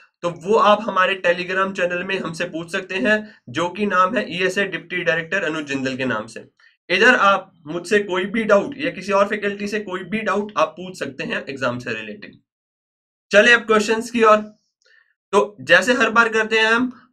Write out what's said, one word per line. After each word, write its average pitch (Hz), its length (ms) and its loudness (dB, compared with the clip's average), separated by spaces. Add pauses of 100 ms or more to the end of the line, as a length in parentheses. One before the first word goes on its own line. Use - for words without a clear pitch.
(220)
तो 175 80 -2 (100)
वो 196 160 0
आप 208 260 4
हमारे 190 400 0
Telegram 185 540 0
channel 180 280 -2
में 190 140 -4
हमसे 165 280 -6
पूछ 165 260 -10
सकते 185 240 -6
हैं, 214 220 2 (300)
जो 151 220 -2
कि 208 160 -4
नाम 185 300 2
है 208 160 0
ईएसआई 185 340 -2
Deputy 175 380 -8
Director 165 400 -2
अनुज 156 220 -6
जिंदल 131 300 -4
के 131 100 -6
नाम 113 200 -4
से। - 180 -16 (460)
इधर 214 260 4
आप 196 360 2 (140)
मुझसे 175 340 -2
कोई 185 260 -4
भी 220 180 -2
डाउट 196 340 4
या 160 140 -4
किसी 190 200 -6
और 196 160 4
faculty 202 400 -6
से 214 140 -4
कोई 190 220 -8
भी 214 180 -6
डाउट 208 360 -4
आप 160 180 0
पूछ 185 220 -14
सकते 135 260 -10
हैं 202 220 -6
exam 123 320 -4
से 123 160 -8
related। 107 440 -14 (920)
चले 220 220 6
अब 220 140 2
questions 220 440 0
की 233 140 0
ओर। 214 280 4 (800)
तो 208 300 2
जैसे 180 320 4
हर 226 160 2
बार 226 180 4
करते 220 300 0
हैं 220 80 4
हम, 247 240 2 (220)